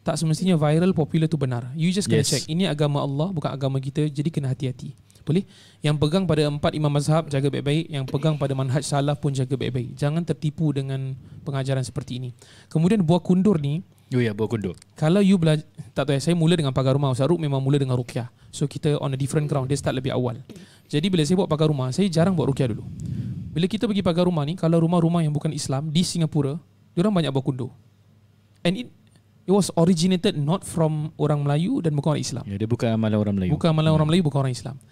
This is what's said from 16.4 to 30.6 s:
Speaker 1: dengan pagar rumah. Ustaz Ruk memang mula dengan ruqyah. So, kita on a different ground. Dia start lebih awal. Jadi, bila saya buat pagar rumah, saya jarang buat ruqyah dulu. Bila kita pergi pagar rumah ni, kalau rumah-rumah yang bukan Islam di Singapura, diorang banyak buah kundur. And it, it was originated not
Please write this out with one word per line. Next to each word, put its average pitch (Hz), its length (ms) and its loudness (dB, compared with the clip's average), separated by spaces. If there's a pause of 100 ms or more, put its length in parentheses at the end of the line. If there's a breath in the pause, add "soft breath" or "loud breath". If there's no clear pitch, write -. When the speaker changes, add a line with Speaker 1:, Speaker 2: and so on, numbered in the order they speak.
Speaker 1:
dengan 139 140 0
pagar 135 260 2
rumah. 131 120 2
Ustaz 127 160 0
Ruk 170 120 4
memang 139 220 -2
mula 139 180 2
dengan 135 160 0
ruqyah. 120 320 -4 (220 soft breath)
So, - 180 -4
kita 147 320 -2
on 139 160 -4
a 131 60 -4
different 147 260 -2
ground. 135 240 -2
Dia 139 80 0
start 139 160 -4
lebih 131 160 -4
awal. 117 320 -2 (420 loud breath)
Jadi, 151 220 -2
bila 185 160 2
saya 165 160 2
buat 185 80 2
pagar 156 240 2
rumah, 127 240 -2
saya 196 160 2
jarang 165 240 2
buat 143 160 0
ruqyah 127 240 0
dulu. - 80 -10 (680 loud breath)
Bila 165 160 0
kita 208 200 -2
pergi 202 160 0
pagar 180 240 2
rumah 170 160 0
ni, 156 160 -4
kalau 165 240 4
rumah-rumah 165 400 4
yang 151 80 2
bukan 147 240 -2
Islam 143 400 -4
di 175 80 4
Singapura, 151 560 0 (320)
diorang 202 220 0
banyak 165 180 0
buah 135 140 -2
kundur. 127 260 -4 (920)
And 175 140 0
it, 247 120 -10 (520)
it 180 140 0
was 202 200 2
originated 180 600 2
not 151 300 -2